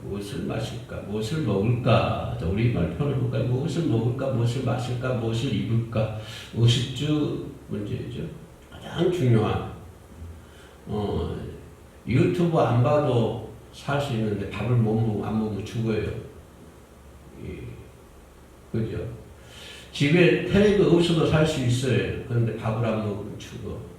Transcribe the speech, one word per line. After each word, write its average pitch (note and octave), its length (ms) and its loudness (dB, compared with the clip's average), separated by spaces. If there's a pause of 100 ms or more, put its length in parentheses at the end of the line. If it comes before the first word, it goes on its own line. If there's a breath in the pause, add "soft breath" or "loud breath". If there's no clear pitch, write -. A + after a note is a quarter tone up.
무엇을 G2+ 400 -8
마실까? - 640 -6
무엇을 A2 340 -4
먹을까? A2+ 960 2
자, D#2+ 80 -4
우리 A2 280 2
말편을 C#3 420 0
볼까요? A#2+ 280 0
무엇을 D3 420 0
먹을까? A#2 460 0
무엇을 A#2 300 0
마실까? B2 520 -2
무엇을 A2+ 400 0
입을까? A#2 640 0 (360 loud breath)
의식주 C#3+ 960 2 (180)
문제죠. - 540 -6 (480)
가장 D3 400 -2
중요한, G2+ 600 2 (1120 loud breath)
어, G#2 500 -2 (680)
유튜브 E3 520 4
안 A#2+ 240 4
봐도 C3 680 2 (220)
살 - 280 -4
수 - 120 -2
있는데 G2+ 380 -2
밥을 A#2+ 260 0
못 G#2+ 180 4
먹-, G#2+ 320 0
안 G#2+ 120 0
먹으면 G2+ 260 -2
죽어요. A2 380 -2 (1400)
예. - 180 -10 (1080)
그죠? - 280 -2 (920 loud breath)
집에 D#3+ 540 6
텔레비 G3+ 380 4
없어도 E3 440 4
살 D#3 200 4
수 C3 180 -2
있어요. - 640 0
그런데 A#2 300 0
밥을 A#2 280 -2
안 G#2+ 220 -2
먹으면 - 300 -8
죽어. - 400 -12 (200)